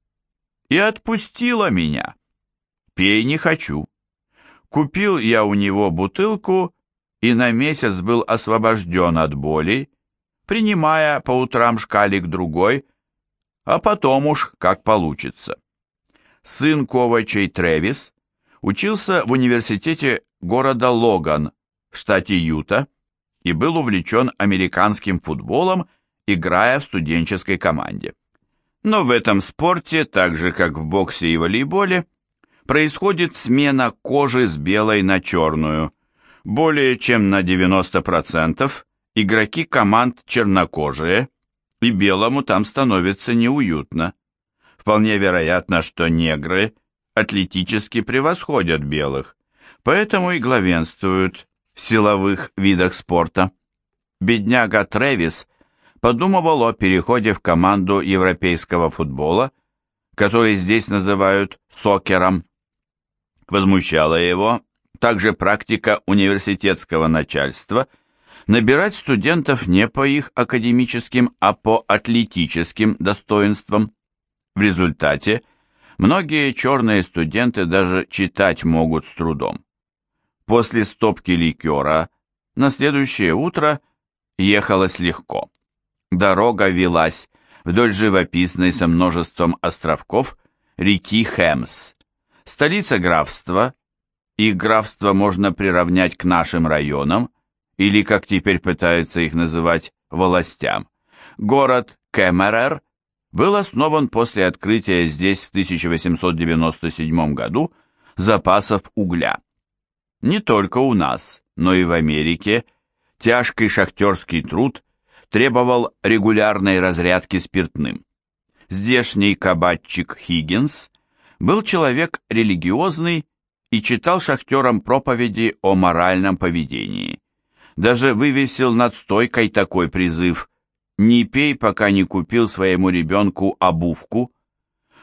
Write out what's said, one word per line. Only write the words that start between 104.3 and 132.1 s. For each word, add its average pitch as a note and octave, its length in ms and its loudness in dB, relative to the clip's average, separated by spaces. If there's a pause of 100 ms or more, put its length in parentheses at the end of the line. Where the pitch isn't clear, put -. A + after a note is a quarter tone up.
открытия F#2 640 0
здесь F2+ 360 -2
в - 80 -20
тысяча F2 380 -2
восемьсот E2+ 480 -2
девяносто E2 520 -2
седьмом D#2 460 -2
году D#2 380 -4 (420)
запасов G2 680 2 (120)
угля. E2+ 440 -4 (840)
Не F#3+ 180 0
только G#2+ 380 0
у C3 160 2
нас, C#2+ 480 -4 (140)
но F2+ 180 0
и F#2 100 4
в E2+ 80 0
Америке E2 720 0 (560)
тяжкий A#2 480 0
шахтёрский - 760 -2
труд B2 420 -4 (460)
требовал B2 640 2 (120)
регулярной G#2 760 2
разрядки F2+ 600 0
спиртным. D2+ 680 -6 (640)
Здешний G2+ 640 0
кабачик F2 800 -2
Хиггинс E2+ 760 -4 (480)
был F#3 220 2
человек D#3+ 680 -2
религиозный B2 960 -2 (460)
и A2 100 0
читал D#3+ 380 -2
шахтёрам C3 640 0
проповеди A#2+ 800 -2
о F#2+ 140 2
моральном F#2 640 2
поведении. G#1+ 800 -6 (560)
Даже A#2+ 380 2
вывесил C3 600 2
над A#2+ 220 2
стойкой A2+ 540 -2
такой F#2 400 0
призыв: F2 600 -2 (480)
«Не A#2 280 4
пей, C#3 300 0
пока G#2 360 0
не G2 120 4
купил G2+ 440 0